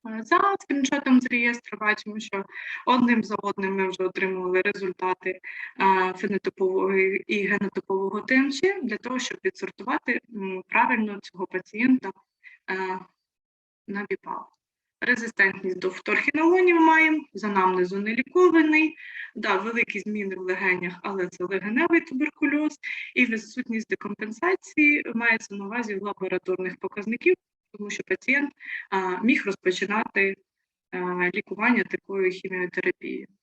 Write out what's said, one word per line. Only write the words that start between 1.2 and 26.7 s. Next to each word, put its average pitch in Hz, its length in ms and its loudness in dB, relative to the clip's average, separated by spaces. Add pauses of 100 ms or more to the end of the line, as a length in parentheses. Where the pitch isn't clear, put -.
з 247 40 -6
реєстру 240 520 -2
бачимо, 214 420 -4
що 196 260 -6 (400)
одним 240 380 4
за 208 120 -4
одним 196 400 -2
ми 190 140 0
вже 185 140 -4
отримували 185 580 0
результати, 185 680 -2
е, 190 840 0
фенотипового 190 800 0
і 196 540 0
генотипового 196 760 -2
Т 262 140 0
М 277 160 4
Ч 370 320 0
для 208 140 -4
того, 247 220 -6
щоб - 260 -8
відсортувати, 226 760 -4 (140)
м, 190 320 -6
правильно 220 540 0
цього 180 260 -10
пацієнта, 220 640 0 (600)
е, 190 280 -4 (880)
на 202 220 -6
біпал. - 360 -6 (580)
Резистентність 196 760 0
до 185 100 -2
фторхінолонів 330 920 4
маємо, 320 520 6
з 202 100 -8
анамнезу 185 580 2
не 220 140 -2
лікований, 311 800 4 (400)
да, 214 220 0
великі 220 420 -2
зміни 202 360 -4
в 180 40 -10
легенях, 185 540 -2 (100)
але 196 240 -2
це - 180 -8
легеневий 226 560 2
туберкульоз, 294 800 -2 (360)
і 247 100 4
відсутність 226 640 -6
декомпенсації 294 1120 0 (120)
мається 226 400 -2
на 202 100 -8
увазі 214 300 -6
в 190 80 -6
лабораторних 185 760 -4